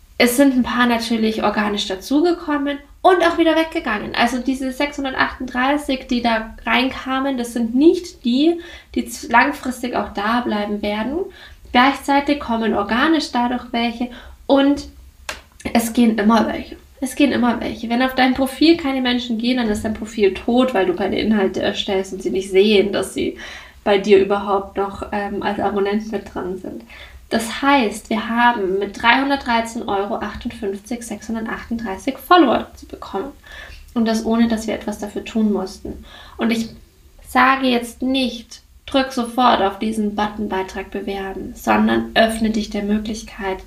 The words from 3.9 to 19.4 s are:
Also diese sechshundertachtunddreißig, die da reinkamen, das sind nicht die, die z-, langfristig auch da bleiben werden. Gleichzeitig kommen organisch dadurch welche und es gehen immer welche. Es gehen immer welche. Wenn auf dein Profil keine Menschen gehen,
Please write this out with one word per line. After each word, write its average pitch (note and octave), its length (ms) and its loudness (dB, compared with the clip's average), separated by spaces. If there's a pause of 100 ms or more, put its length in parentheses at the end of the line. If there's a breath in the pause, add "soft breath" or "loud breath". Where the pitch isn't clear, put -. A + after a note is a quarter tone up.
Also A#3+ 220 2
diese C4 340 -2
sechshundertachtunddreißig, C4+ 1400 -2
die A#3+ 120 0
da A3+ 340 -2 (120)
reinkamen, C4 720 0
das A#3+ 160 -6
sind A#3 200 -2
nicht E4+ 520 4
die, D4+ 340 2 (340 loud breath)
die - 120 -2
z-, - 260 -8
langfristig B3+ 640 0
auch G#3 160 -4
da A3+ 300 -2
bleiben G#3 400 -4
werden. A3 380 -2 (520 loud breath)
Gleichzeitig C#4 640 2
kommen A3+ 360 -2
organisch B3 580 0
dadurch B3 400 -2
welche A#3 360 -2 (380 loud breath)
und C#4 420 4 (840)
es A3+ 220 0
gehen A3+ 240 4
immer G#3+ 280 4
welche. - 300 -8 (240)
Es C4 140 -6
gehen C4 180 4
immer A#3 260 2
welche. A3+ 300 -6
Wenn A#3 140 0
auf B3+ 120 0
dein B3+ 200 2
Profil D4+ 420 4
keine C4+ 240 -2
Menschen B3 380 -2
gehen, A#3+ 180 0